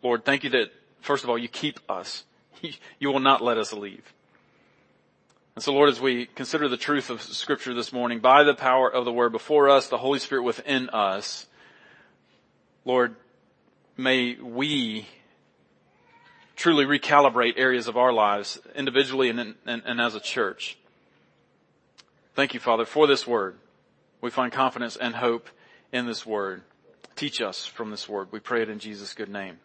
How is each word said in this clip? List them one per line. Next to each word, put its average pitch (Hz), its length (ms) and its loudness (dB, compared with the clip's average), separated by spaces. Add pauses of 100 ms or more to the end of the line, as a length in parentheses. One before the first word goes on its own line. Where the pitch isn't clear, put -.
Lord, 120 220 0
thank 139 200 0
you 131 60 -4
that, 120 200 0 (300)
first 139 240 -2
of 123 60 -4
all, 117 60 2
you 120 120 -6
keep - 320 -6 (100)
us. - 340 -10 (380)
<laughs> 165 100 -10 (260)
You 139 140 -2
will 135 80 2
not 135 220 4
let 117 140 2
us 107 160 -4
leave. 101 420 -14 (1400)
And - 80 -14
so, 143 100 0
Lord, 143 180 6
as 117 100 -2
we 123 260 0
consider 147 420 -4
the 123 80 -2
truth 143 340 -4
of 117 100 -8
Scripture - 540 -6
this 120 180 -6
morning, 120 280 -4
by 135 240 8
the 143 100 4
power 131 380 2
of 127 120 0
the 120 80 -4
Word 120 200 2
before 143 360 4
us, 139 200 6
the 123 100 -2
Holy 131 220 0
Spirit 131 220 -4
within 127 480 -2
us, 101 560 -2 (1400)
Lord, 123 320 2 (800)
may 127 400 0
we 120 680 -4 (1500)
truly 151 300 4
recalibrate 135 720 4
areas 127 320 2
of 113 80 -4
our 123 160 4
lives 104 480 0 (140)
individually 135 560 0
and, 113 240 -6 (120)
and, 117 180 -6
and 120 160 -4
as 117 140 0
a 107 60 -10
church. - 580 -4 (1600)
Thank 135 200 0
you, 120 60 -8
Father, 117 240 2
for 151 240 4
this 135 180 2
Word. 101 300 -2 (640)
We 120 100 -6
find 123 220 -2
confidence 123 440 -2
and 120 200 -4
hope 117 320 -2 (440)
in 123 140 -4
this 113 180 -8
Word. 98 380 -6 (540)
Teach - 240 -6
us 98 260 -6
from 107 240 -10
this 104 180 -12
Word. 98 220 -8
We 107 80 -12
pray 117 240 -2
it 107 60 -4
in 107 100 -10
Jesus' 104 340 -14
good 104 160 -10
name. 98 360 -12